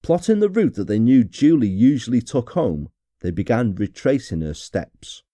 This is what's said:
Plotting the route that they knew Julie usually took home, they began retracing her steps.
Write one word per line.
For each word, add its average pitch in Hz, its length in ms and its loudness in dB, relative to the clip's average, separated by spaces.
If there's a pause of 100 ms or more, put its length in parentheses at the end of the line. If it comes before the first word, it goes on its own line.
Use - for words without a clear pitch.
Plotting 208 380 0
the 208 100 2
route 185 240 0
that 101 120 -6
they 104 120 0
knew 120 260 6
Julie 147 420 2
usually 117 540 2
took 123 300 -6
home, 82 400 -4 (300)
they 92 100 -4
began 107 440 -2
retracing 101 680 -4
her 78 100 -6
steps. - 720 -12 (120)